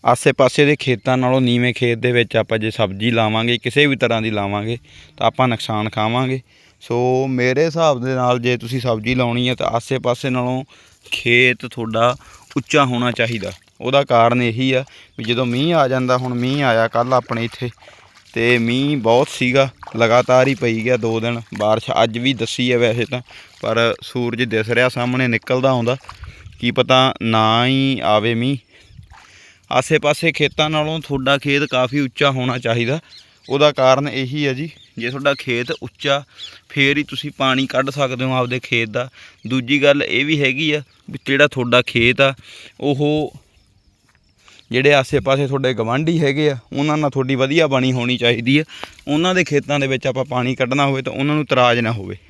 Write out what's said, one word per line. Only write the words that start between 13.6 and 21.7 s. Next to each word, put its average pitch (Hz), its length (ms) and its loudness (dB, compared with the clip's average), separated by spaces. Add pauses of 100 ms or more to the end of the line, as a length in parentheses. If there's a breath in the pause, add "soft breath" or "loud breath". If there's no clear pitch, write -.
ਉਹਦਾ 135 220 2
ਕਾਰਨ 120 380 4
ਇਹੀ 123 320 0
ਆ 131 120 -2 (320 loud breath)
ਵੀ 123 60 -10
ਜਦੋਂ 120 220 0
ਮੀਂਹ 139 300 0
ਆ 143 120 4
ਜਾਂਦਾ, 127 300 0
ਹੁਣ 127 160 -4
ਮੀਂਹ 131 300 -2
ਆਇਆ 113 240 2
ਕੱਲ੍ਹ 123 280 0
ਆਪਣੇ 117 300 -2
ਇੱਥੇ, 120 240 -8 (640 loud breath)
ਤੇ 120 240 4
ਮੀਂਹ 131 400 0
ਬਹੁਤ 120 320 2
ਸੀਗਾ, 131 400 0 (280)
ਲਗਾਤਾਰ 127 500 4
ਹੀ 135 80 0
ਪਈ 113 280 -2
ਗਿਆ 123 140 0
ਦੋ 113 220 -2
ਦਿਨ 117 220 -4 (160)
ਬਾਰਿਸ਼। 107 460 2